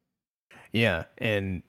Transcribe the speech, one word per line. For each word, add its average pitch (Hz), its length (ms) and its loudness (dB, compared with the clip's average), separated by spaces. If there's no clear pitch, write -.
Yeah, 101 320 2
and, 98 500 -2